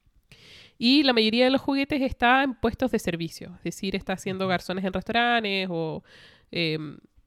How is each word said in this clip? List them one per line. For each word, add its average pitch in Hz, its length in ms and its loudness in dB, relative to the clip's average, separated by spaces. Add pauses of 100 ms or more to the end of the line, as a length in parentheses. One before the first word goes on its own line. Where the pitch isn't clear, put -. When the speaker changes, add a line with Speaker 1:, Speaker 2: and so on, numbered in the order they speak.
(760)
Speaker 1:
Y 269 260 4
la 262 100 4
mayoría 226 320 4
de 262 60 4
los 269 100 2
juguetes 277 400 0
está 262 420 2
en 269 120 -2
puestos 247 360 -2
de 220 80 0
servicio. 170 600 -6
Es - 40 -20
decir, 185 320 -4
está 190 180 -6
haciendo 190 320 -4
Speaker 2:
Ujú. 190 40 0
Speaker 1:
garzones 180 340 -2
en 202 100 -2
restaurantes 214 800 0
o, 160 320 -6 (480)
em, 156 460 -4 (300)